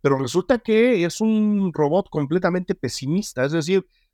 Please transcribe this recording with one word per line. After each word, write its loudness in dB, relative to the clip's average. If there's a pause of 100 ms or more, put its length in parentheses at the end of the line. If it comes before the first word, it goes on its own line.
Pero 2
resulta 0
que 2
es -6
un 0
robot 0
completamente -2
pesimista, -4
es -2
decir, 0 (280)